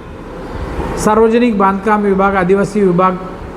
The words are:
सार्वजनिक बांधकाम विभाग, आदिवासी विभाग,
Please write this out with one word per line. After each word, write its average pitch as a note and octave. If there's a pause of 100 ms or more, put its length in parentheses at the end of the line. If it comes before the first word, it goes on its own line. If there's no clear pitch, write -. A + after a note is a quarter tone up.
(1040)
सार्वजनिक A3+
बांधकाम G3
विभाग, G3
आदिवासी G3
विभाग, F#3 (460)